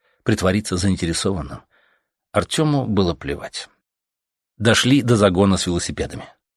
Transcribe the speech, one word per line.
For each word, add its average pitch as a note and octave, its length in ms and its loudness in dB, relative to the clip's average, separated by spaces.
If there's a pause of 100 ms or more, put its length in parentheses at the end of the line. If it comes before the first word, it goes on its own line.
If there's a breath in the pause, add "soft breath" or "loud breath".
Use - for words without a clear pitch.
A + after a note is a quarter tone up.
(240)
притвориться G2+ 540 0
заинтересованным. F2 880 -2 (680)
Артему C#3 560 0
было F#2+ 260 0
плевать. - 540 -10 (880)
Дошли A#2+ 440 4
до A#2+ 160 2
загона G2 400 4
с - 80 -6
велосипедами. - 640 -6 (280)